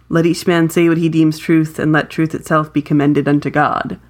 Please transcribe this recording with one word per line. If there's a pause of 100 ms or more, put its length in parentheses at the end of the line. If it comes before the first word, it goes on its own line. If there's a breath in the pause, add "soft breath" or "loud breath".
"Let
each
man
say
what
he
deems
truth,
and
let
truth
itself
be
commended
unto
God." (120)